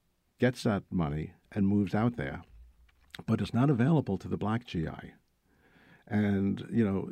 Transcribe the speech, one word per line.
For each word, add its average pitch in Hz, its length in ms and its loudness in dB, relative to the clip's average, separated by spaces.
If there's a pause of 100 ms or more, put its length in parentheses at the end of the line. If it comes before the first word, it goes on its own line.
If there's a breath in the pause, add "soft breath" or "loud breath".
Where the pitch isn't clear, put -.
(380)
gets - 260 0
that 101 260 0
money 82 420 -2 (200)
and 101 140 0
moves 101 280 2
out 117 220 0
there, 73 260 -6 (840)
but 110 160 0
it's 98 140 -4
not 131 160 4
available 123 480 2
to 95 100 -12
the 90 80 -4
black 107 280 -2
G 80 220 -4
I. - 260 -12 (920 soft breath)
And, 98 640 0
you 113 140 4
know, 95 280 -2